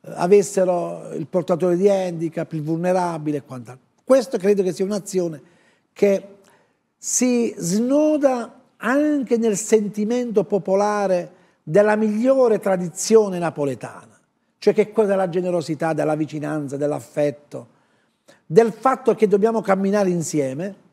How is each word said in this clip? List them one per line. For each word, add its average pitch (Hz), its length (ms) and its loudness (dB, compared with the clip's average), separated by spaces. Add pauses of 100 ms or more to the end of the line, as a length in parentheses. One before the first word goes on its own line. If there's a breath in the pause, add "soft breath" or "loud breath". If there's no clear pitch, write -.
eh, - 140 -18
avessero 180 960 0
il 151 140 -6
portatore 175 500 0
di 202 140 4
handicap, 170 640 -4
il 156 80 -6
vulnerabile 165 760 -2
e 135 60 -6
quant'altro. 123 420 -18 (180)
Questo 262 360 2
credo 196 240 2
che 180 100 0
sia 190 140 -4
un'azione 180 560 -4 (500 soft breath)
che 196 340 0 (720 soft breath)
si 240 640 0
snoda 262 1000 0 (180)
anche 277 580 0
nel 220 220 0
sentimento 214 840 0
popolare 196 960 -2 (220 soft breath)
della 208 340 4
migliore 220 640 2
tradizione 190 760 2
napoletana, 143 800 -6 (380)
cioè - 160 2
che 208 100 2
è 208 80 0
quella 208 200 0
della 190 180 0
generosità, 165 640 -2
della 156 220 -2
vicinanza, 151 640 -6
dell'affetto, 143 880 -4 (760 soft breath)
del 208 280 4
fatto 214 420 0
che 214 140 2
dobbiamo 208 340 2
camminare 196 480 0
insieme 156 640 -4 (180)